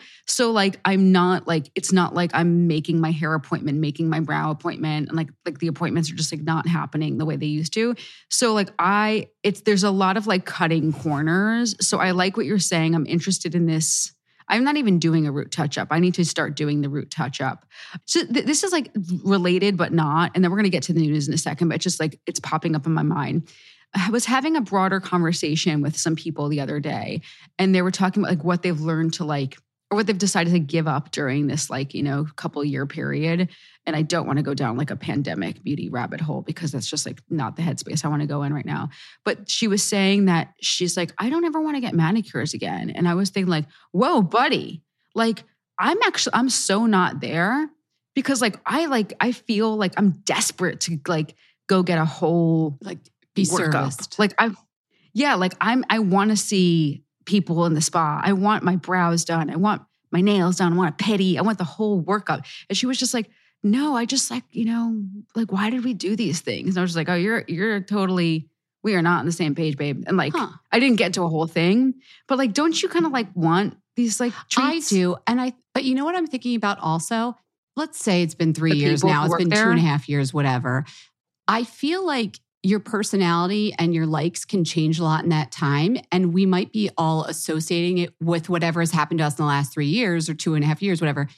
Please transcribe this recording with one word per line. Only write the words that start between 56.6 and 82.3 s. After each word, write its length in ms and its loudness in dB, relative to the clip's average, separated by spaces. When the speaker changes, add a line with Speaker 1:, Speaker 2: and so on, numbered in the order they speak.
Speaker 1:
people 400 2
in 100 2
the 60 0
spa. 420 0
I 100 2
want 300 0
my 120 2
brows 480 0
done. 260 -2
I 60 -6
want 280 0
my 100 2
nails 360 4
done. 160 2
I 20 2
want 240 0
a 40 -4
pedi. 340 2
I 40 0
want 180 0
the 40 -4
whole 400 -2
workup. 420 -2
And 100 -4
she 100 -2
was 100 -2
just 160 -2
like, 160 -2
"No, 320 2
I 100 0
just, 260 -2
like, 200 -6
you 140 -4
know, 360 -2
like, 160 -2
why 180 0
did 160 -2
we 80 -2
do 220 -4
these 260 -2
things?" 280 -4
And 100 0
I 20 2
was 80 0
just 80 -4
like, 120 -2
"Oh, 60 0
you're, 320 0
you're 320 -2
totally, 680 0
we 120 0
are 80 2
not 160 2
on 80 -4
the 40 0
same 240 -2
page, 220 -2
babe." 300 -4
And, 100 2
like, 180 0
Speaker 2:
Huh. 140 -2
Speaker 1:
I 80 4
didn't 180 4
get 160 0
to 100 -2
a 60 0
whole 180 0
thing, 460 2
but, 120 0
like, 140 0
don't 280 0
you 80 0
kinda, 200 2
like, 260 -4
want 420 2
these, 240 0
like, 140 -2
Speaker 2:
I 140 2
Speaker 1:
treats? 180 -2
Speaker 2:
do. 260 4
And 120 2
I, 140 -2
but 100 -2
you 100 2
know 80 0
what 120 -2
I'm 120 -2
thinking 280 -4
about 240 -2
also? 580 -2
Let's 220 -6
say 240 2
it's 120 -4
been 200 2
three 160 2
Speaker 1:
The 60 4
Speaker 2:
years 240 2
Speaker 1:
people 100 4
Speaker 2:
now. 80 4
Speaker 1:
who 80 2
Speaker 2:
It's 40 2
Speaker 1:
work 80 2
Speaker 2:
been 100 2
Speaker 1:
there? 160 4
Speaker 2:
two 40 4
and 100 4
a 40 4
half 260 0
years, 240 0
whatever. 520 0
I 160 0
feel 420 -4
like 340 -4